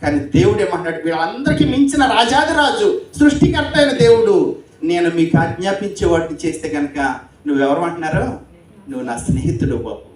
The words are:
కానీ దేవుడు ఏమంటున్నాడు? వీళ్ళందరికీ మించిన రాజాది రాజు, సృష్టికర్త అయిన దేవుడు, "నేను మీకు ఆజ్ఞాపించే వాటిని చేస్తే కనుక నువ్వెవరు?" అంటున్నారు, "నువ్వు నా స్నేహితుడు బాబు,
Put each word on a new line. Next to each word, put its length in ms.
కానీ 160
దేవుడు 400
ఏమంటున్నాడు? 440
వీళ్ళందరికీ 640
మించిన 400
రాజాది 480
రాజు, 480
సృష్టికర్త 580
అయిన 120
దేవుడు, 680
"నేను 280
మీకు 280
ఆజ్ఞాపించే 680
వాటిని 420
చేస్తే 200
కనుక 480
నువ్వెవరు?" 340
అంటున్నారు, 440
"నువ్వు 120
నా 140
స్నేహితుడు 600
బాబు, 260